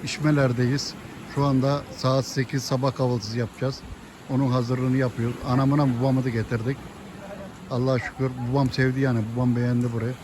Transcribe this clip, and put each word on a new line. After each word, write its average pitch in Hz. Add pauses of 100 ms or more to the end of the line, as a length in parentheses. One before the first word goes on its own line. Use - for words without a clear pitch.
İşmelerdeyiz. 139 (420)
Şu 143
anda 139 (160)
saat 131
sekiz, 131
sabah 131
kahvaltısı 120
yapacağız. 123 (500)
Onun 135
hazırlığını 127
yapıyoruz. 120 (120)
Anamına 135 (120)
babamı 131
da 131
getirdik. 117 (960)
Allah'a 127
şükür 131 (200)
babam 135
sevdi 131
yani. 127 (140)
Babam 123
beğendi 120
burayı. 117 (100)